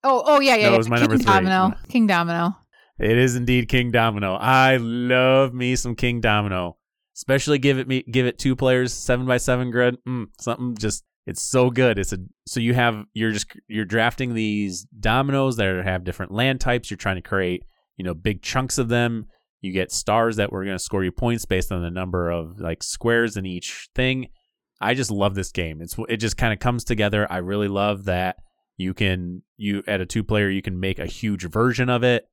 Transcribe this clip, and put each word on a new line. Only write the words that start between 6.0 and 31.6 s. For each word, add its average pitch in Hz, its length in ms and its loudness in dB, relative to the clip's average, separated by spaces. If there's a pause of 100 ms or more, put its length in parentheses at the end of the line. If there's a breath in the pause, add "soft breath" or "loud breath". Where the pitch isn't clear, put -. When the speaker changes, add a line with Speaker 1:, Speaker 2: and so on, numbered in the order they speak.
Speaker 2:
Domino. 101 560 0 (400)
Especially 139 420 2
give 135 200 4
it 131 100 -6
me, 131 220 -2
give 123 160 2
it 120 120 -2
two 131 180 0
players, 127 360 2
seven-by-seven 127 760 0
grid. 123 260 2 (100)
Mm, 123 200 -6 (140)
something 120 360 -6
just, 104 280 -4 (220)
it's - 160 -8
so 127 280 2
good. 120 280 2
It's 95 140 -2
a, 98 60 -6 (280)
so - 140 -4
you 117 140 2
have, 117 300 2 (100)
you're 110 180 0
just, 101 140 -2 (220)
you're 107 160 -2
drafting 117 500 0
these 104 520 -2 (120)
dominoes 135 580 0
that 95 280 -2
have 92 200 -4
different 92 280 -8
land 131 280 0
types. 123 300 -2
You're 101 80 -8
trying 95 180 -4
to 87 60 -10
create, 90 420 -2 (320)
you 92 80 -10
know, 90 100 -4
big 92 280 -4
chunks 127 360 -4
of 123 100 0
them. 120 380 0 (340)
You 95 120 -8
get 92 200 -2
stars 113 440 0
that 101 160 -2
were 95 120 -6
gonna 95 140 -6
score 95 260 -2
you 90 80 0
points 117 320 -2
based 110 280 -2
on 90 100 -4
the 85 80 -4
number 90 400 -4
of, 85 300 -6
like, 82 220 -6
squares 117 540 0
in 98 100 -6
each - 480 -10
thing. 131 340 -2 (520)
I 107 120 0
just 127 180 -2
love 101 240 0
this 98 180 -4
game. 80 280 -6
It's, 85 160 -12 (120)
it 113 100 -2
just 107 180 -2
kinda 110 220 0
comes 120 260 -2
together. 104 460 0
I 92 80 -4
really 101 300 -2
love 98 360 -2
that 92 320 -2 (400)
you 92 160 -4
can, 92 500 -2 (140)
you, 101 300 -4
at 101 160 -2
a 90 40 -4
two 110 160 -4
player, 104 280 0
you 95 100 -2
can 92 180 -6
make 95 200 -4
a - 80 -8
huge 101 440 -4
version 123 380 0